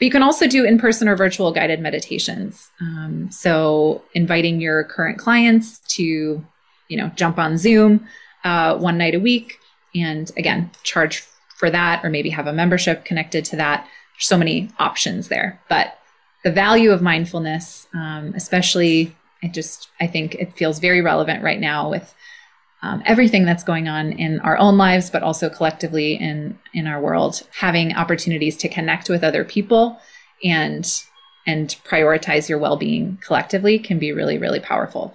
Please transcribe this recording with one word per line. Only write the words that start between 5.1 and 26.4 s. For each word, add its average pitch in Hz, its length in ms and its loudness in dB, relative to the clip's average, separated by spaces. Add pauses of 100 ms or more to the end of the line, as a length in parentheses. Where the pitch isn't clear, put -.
clients 233 600 4 (160)
to, 156 500 -2 (440)
you 165 80 -8
know, 151 180 -6
jump 170 240 0
on 160 200 0
Zoom, 214 460 6 (400)
uh, 165 340 2
one 170 200 0
night 165 160 2
a 175 60 0
week, 240 380 0 (360)
and 160 420 -4
again, 170 340 -2 (120)
charge - 400 -2 (340)
for 170 140 0
that, 175 340 0
or 165 40 -2
maybe 151 220 -4
have 151 160 -6
a 147 60 -6
membership 175 520 0
connected 160 400 -4
to - 120 -10
that. 147 260 0 (320)
There's - 120 -6
so 185 120 4
many 165 400 0
options - 500 -4
there, - 400 -4
but - 280 -2 (480)
the 175 80 2
value 214 380 6
of 180 120 4
mindfulness, 165 920 -2
um, 156 420 -8
especially, 170 800 2 (260)
I 175 60 -4
just, - 400 -10 (120)
I 170 60 0
think 165 300 -4
it - 200 -10
feels 156 220 -2
very 180 220 4
relevant 156 420 0
right - 180 -2
now 151 300 -2
with, - 240 -6 (680)
um, - 240 -6
everything 226 380 4
that's 170 200 0
going 160 240 -2
on 156 240 -4
in 156 280 -2
our - 160 2
own 202 220 6
lives, 185 320 4
but - 120 -2
also 160 280 -2
collectively 156 640 -2
in, 151 440 -6 (160)